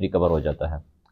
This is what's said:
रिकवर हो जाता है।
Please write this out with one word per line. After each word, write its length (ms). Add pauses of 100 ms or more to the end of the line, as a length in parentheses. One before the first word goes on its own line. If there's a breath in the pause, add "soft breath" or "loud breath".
रिकवर 300
हो 100
जाता 280
है। 100 (340)